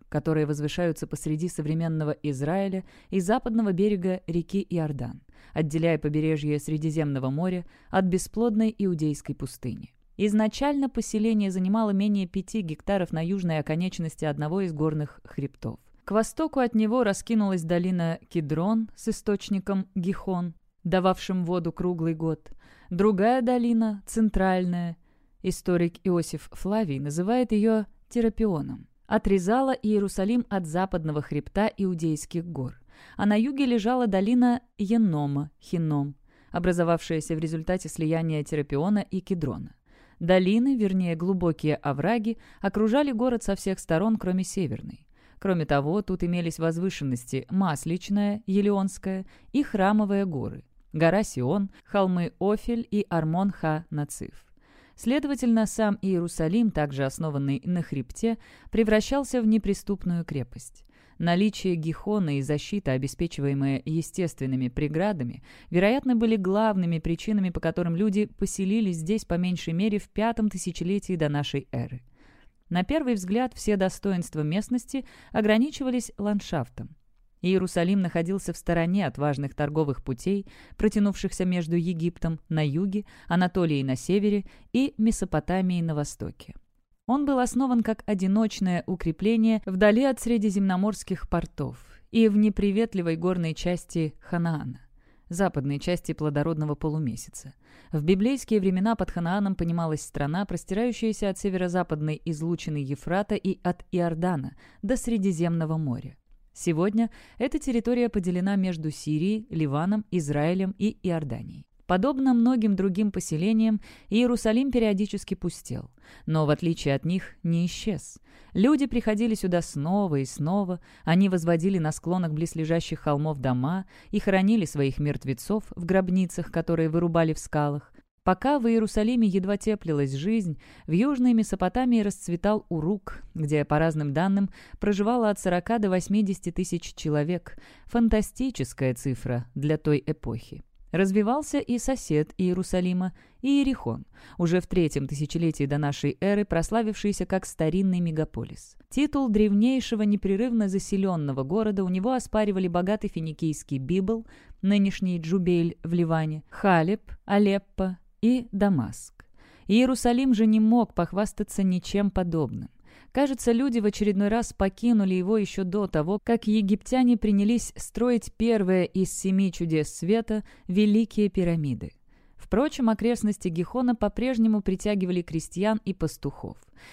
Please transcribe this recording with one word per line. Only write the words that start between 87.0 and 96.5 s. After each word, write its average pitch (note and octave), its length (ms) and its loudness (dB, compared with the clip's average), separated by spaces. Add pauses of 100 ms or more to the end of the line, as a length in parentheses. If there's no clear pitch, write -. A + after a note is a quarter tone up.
Он C#4 180 2
был C4+ 140 2
основан B3 420 2
как A3 240 -2
одиночное F#3+ 800 0
укрепление G#3+ 800 2
вдали G#3 380 6
от C4 160 2
средиземноморских G3 1080 0
портов C#3+ 560 -4 (280)
и A3+ 160 6
в G3+ 80 4
неприветливой G3+ 800 2
горной E3+ 380 0
части E3+ 640 -4
Ханаана, E3 600 -4 (480)
западной C#3+ 520 0
части F3 320 -2
плодородного D3+ 640 -2